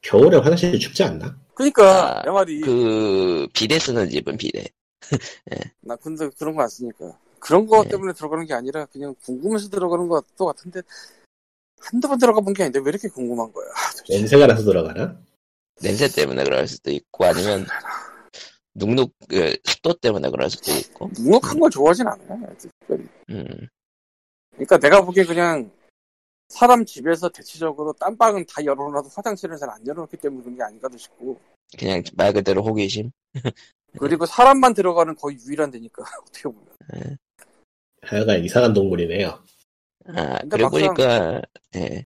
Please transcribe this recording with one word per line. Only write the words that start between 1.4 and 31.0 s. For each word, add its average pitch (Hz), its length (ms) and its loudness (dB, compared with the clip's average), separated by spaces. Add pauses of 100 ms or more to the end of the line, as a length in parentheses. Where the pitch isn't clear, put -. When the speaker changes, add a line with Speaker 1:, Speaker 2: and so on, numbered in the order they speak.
Speaker 2:
그니까, 190 640 6
Speaker 3:
아, - 60 -10
Speaker 2:
내 156 60 -4
말이. 170 300 0
Speaker 3:
그, 107 920 2
비데 113 260 0
쓰는 117 300 -2
집은 67 280 -6
비데. - 280 -8 (360)
<laughs> - 420 -8 (100)
예. - 60 -10 (220)
Speaker 2:
나 120 160 -12
근데 156 320 -10 (100)
그런 156 180 -8
거 151 60 0
안 117 60 0
쓰니까. 110 480 -14 (240)
그런 190 260 2
거 220 180 6
Speaker 3:
예. - 40 -6
Speaker 2:
때문에 190 240 -4
들어가는 160 340 -8
게 151 80 -6
아니라 135 320 -8
그냥 139 280 -14 (100)
궁금해서 196 440 -6
들어가는 180 400 -4
것도 170 380 -4
같은데 180 340 -10 (1000)
한두 247 280 -4
번 277 100 0
들어가 233 220 4
본 196 140 -2
게 196 80 -2
아닌데 135 160 -2
왜 135 120 -2
이렇게 202 180 -6
궁금한 120 440 -6
거야, - 140 -12 (300)
도대체? - 200 -4
Speaker 1:
냄새가 131 300 8
나서 110 160 4
들어가나? 87 560 0 (600)
Speaker 3:
냄새 107 280 0
때문에 67 360 0
그럴 67 240 0
수도 67 240 -8
있고 - 320 -4
아니면 95 420 2
Speaker 2:
그러려나. - 460 -12 (600)
Speaker 3:
눅눅, 113 380 0 (160)
그, 85 360 0
습도 - 300 -2
때문에 95 360 -2
그럴 65 200 -2
수도 - 220 -8
있고. - 460 -6
Speaker 2:
눅눅한 185 400 2
걸 - 120 6
좋아하진 170 360 2
않아요, 214 400 -10 (100)
특별히. - 480 -10 (260)
Speaker 3:
음. 95 140 -10 (1080)
Speaker 2:
그러니까 160 260 2
내가 165 260 6
보기엔 180 220 2
그냥 165 440 -2 (800)
사람 240 360 6
집에서 165 440 -4
대체적으로 156 680 -8
딴방은 208 520 0
다 151 180 -10
열어놔도 143 440 -4
화장실은 190 500 -10
잘 143 100 -10
안 110 180 -16
열어놓기 156 300 -12
때문에 135 280 -8
그런 123 120 -16
게 127 60 -8
아닌가도 117 340 -10
싶고. 120 440 -14 (360)